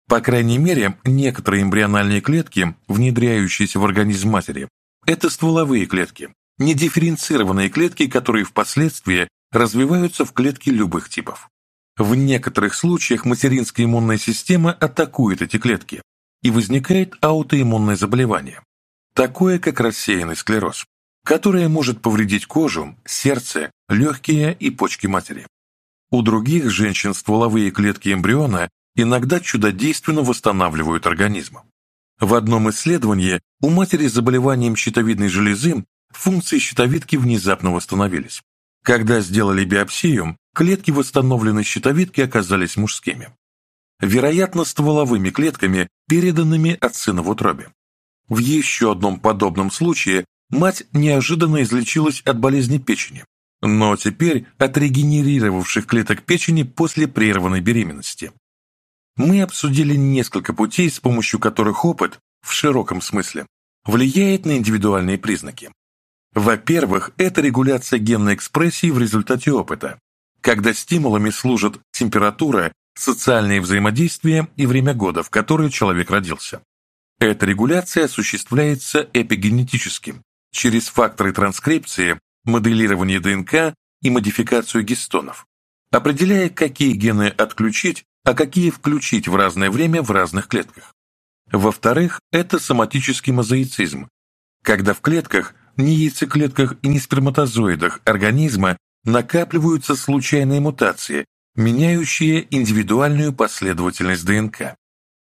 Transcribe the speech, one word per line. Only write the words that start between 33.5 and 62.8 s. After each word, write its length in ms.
у 100
матери 380
с 40
заболеванием 600
щитовидной 540
железы 560
функции 480
щитовидки 580
внезапно 560
восстановились. 720
Когда 380
сделали 440
биопсию, 720
клетки 360
восстановленной 720
щитовидки 580
оказались 560
мужскими. 540
Вероятно, 640
стволовыми 680
клетками, 580
переданными 720
от 160
сына 260
в 60
утробе. 420
В 100
еще 540
одном 280
подобном 500
случае 540
мать 440
неожиданно 720
излечилась 600
от 160
болезни 400
печени, 460
но 360
теперь 500
от 220
регенерировавших 1080
клеток 360
печени 400
после 440
прерванной 540
беременности. 720
Мы 260
обсудили 540
несколько 580
путей, 360
с 80
помощью 420
которых 440
опыт, 340
в 140
широком 480